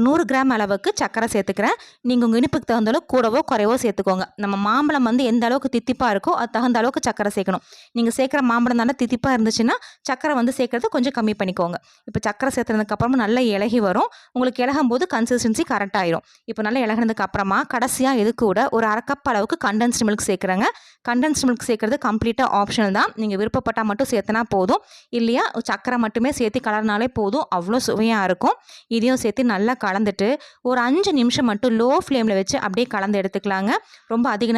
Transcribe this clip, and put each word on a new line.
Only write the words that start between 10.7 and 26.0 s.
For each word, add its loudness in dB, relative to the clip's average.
கொஞ்சம் 0
கம்மி 0
பண்ணிக்கோங்க. -2
இப்ப -4
சர்க்கரை -2
சேர்த்ததுக்கு -2
அப்புறமா 0
நல்லா 2
இலகி 0
வரும். 0
உங்களுக்கு -2
இலகும் 2
போது 0
கன்சிஸ்டன்சி 0
கரெக்ட் -2
ஆயிரும். -2
இப்ப -4
நல்லா 0
இலகுனதுக்கு 0
அப்புறமா 0
கடைசியா 0
இது 0
கூட 2
ஒரு 2
அரை -4
கப் -2
அளவுக்கு -2
கண்டென்ஸ்டு 0
மில்க் -2
சேர்க்கிறேங்க. 0
கண்டென்ஸ்டு 0
மில்க் -2
சேர்க்கறது 0
கம்ப்ளீட்டா 0
ஆப்ஷனல் 0
தான், 2
நீங்க -2
விருப்பப்பட்டா -2
மட்டும் 0
சேர்த்தனா 0
போதும், 2
இல்லையா 2
சர்க்கரை -4